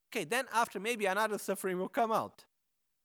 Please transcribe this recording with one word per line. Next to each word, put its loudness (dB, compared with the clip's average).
Okay, -2
then 0
after 0
maybe 0
another 2
suffering -2
will -2
come 2
out -2